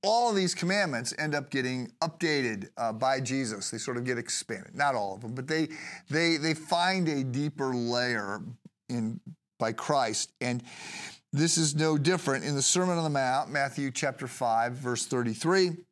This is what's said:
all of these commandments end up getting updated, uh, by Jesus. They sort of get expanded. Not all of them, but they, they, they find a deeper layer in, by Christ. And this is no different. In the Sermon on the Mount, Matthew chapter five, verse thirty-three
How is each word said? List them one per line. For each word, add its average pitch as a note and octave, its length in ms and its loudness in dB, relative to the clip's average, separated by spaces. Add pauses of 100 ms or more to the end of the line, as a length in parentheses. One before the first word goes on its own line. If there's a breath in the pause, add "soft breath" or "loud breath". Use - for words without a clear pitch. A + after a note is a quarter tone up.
all A#3 260 4
of G#3 80 4
these F3+ 180 2
commandments E3+ 640 0
end D3+ 160 0
up C#3 160 -2
getting B2+ 400 -2 (100)
updated, C#3 760 0
uh, A2+ 160 -2
by C3 260 2
Jesus. B2 500 -4
They A#2 80 -8
sort A#2+ 200 -6
of B2 80 -4
get B2 120 0
expanded. - 560 -6
Not C#3+ 220 2
all G2+ 200 -4
of G#2+ 60 -14
them, A#2+ 140 -8
but C3 120 -8
they, D#3 200 0 (420 loud breath)
they, E3 280 4
they D#3 160 2
find F3 560 2
a C#3 160 0
deeper C#3 500 0
layer A#2+ 640 0 (480)
in, A2+ 300 -2 (400)
by A2 140 0
Christ. B2 680 0
And B2 220 -2 (680 loud breath)
this D#3+ 240 2
is D#3 200 2
no D#3 240 4
different. D3 460 2
In C#3+ 100 -2
the C3+ 80 0
Sermon F3+ 340 4
on E3 60 0
the D#3 80 0
Mount, C3+ 400 2
Matthew C#3 400 -2
chapter C3+ 340 -2
five, A#2+ 480 2
verse B2 320 -2
thirty-three D#3+ 720 2 (140)